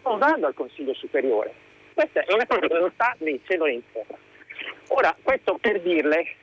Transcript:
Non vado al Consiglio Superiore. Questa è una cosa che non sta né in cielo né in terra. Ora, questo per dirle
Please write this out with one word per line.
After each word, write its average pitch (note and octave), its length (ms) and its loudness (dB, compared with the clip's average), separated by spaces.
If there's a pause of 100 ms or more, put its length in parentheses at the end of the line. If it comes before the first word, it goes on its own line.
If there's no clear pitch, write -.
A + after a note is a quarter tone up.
Non A3+ 160 0
vado D4 280 2
al - 80 -2
Consiglio C3+ 380 -6
Superiore. A#2+ 600 -2 (400)
Questa D#4 260 0
è - 120 -2
una A#3 140 2
cosa G#3+ 200 0
che E3 120 2
non F3+ 160 2
sta A#3+ 240 0
né D#3 120 -4
in C3 140 -4
cielo E3+ 200 0
né C#3+ 80 2
in A#2+ 100 -6 (100)
terra. - 260 -10 (720)
Ora, E3 340 2
questo C4 380 0
per G#3 200 0
dirle D#3+ 460 2 (160)